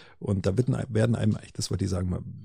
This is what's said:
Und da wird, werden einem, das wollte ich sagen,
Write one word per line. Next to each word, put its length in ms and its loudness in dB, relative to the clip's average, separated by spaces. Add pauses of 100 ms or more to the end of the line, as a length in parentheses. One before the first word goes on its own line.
(200)
Und 260 0
da 120 4
wird, 120 2 (240)
werden 220 4
einem, 220 2 (160)
das 180 -6
wollte 120 0
ich 80 0
sagen, 540 -4